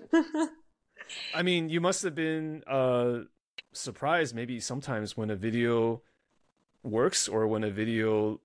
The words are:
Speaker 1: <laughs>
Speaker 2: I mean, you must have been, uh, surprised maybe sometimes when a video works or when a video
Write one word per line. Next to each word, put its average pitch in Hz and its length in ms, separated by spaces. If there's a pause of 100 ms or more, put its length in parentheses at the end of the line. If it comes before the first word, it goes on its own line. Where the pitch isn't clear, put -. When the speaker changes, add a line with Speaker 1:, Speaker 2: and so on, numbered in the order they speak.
(580)
Speaker 1:
<laughs> - 800
Speaker 2:
I 170 80
mean, 175 240
you 165 140
must 185 220
have 170 120
been, 156 500
uh, 123 580 (500)
surprised 139 600
maybe 117 280
sometimes 120 560
when 110 120
a 107 60
video 113 640 (840)
works 120 440
or 110 200
when 107 180
a 107 40
video 110 760